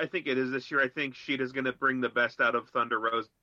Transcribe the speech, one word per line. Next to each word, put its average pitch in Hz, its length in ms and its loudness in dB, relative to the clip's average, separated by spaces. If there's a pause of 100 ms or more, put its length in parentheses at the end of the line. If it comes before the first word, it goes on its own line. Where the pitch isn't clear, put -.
I 175 60 -2
think 170 180 -4
it 131 140 2
is 131 100 2
this 131 220 -4
year. 143 100 4
I 131 60 4
think 139 260 -4
Shida's 131 380 -4
gonna 127 220 -2
bring 131 280 0
the 120 80 2
best 120 320 0
out 120 140 2
of 117 140 -12
Thunder 117 300 0
Rosa 113 280 -2 (160)